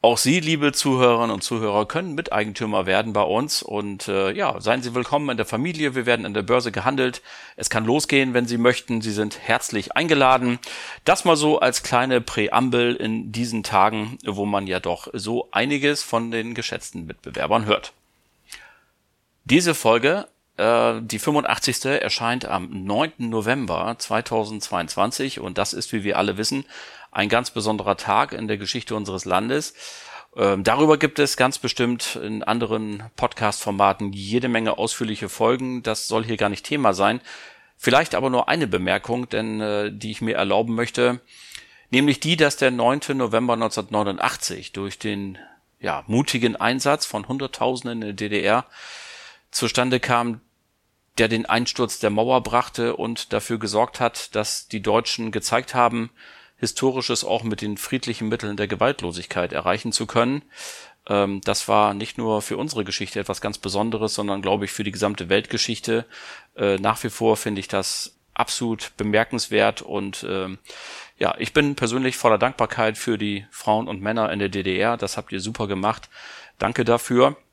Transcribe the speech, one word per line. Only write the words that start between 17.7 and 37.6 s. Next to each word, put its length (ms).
Diese 320
Folge, 500
äh, 440
die 200
fünfundachtzigste, 800
erscheint 440
am 420
neunten 420
November 720
zweitausendzweiundzwanzig 1400
und 200
das 160
ist, 180
wie 100
wir 160
alle 200
wissen, 260
ein 140
ganz 220
besonderer 480
Tag 340
in 160
der 80
Geschichte 380
unseres 320
Landes. 480
Ähm, 300
darüber 320
gibt 220
es 180
ganz 220
bestimmt 580
in 260
anderen 600
Podcast-Formaten 960
jede 340
Menge 300
ausführliche 500
Folgen. 540
Das 260
soll 160
hier 140
gar 100
nicht 160
Thema 300
sein. 260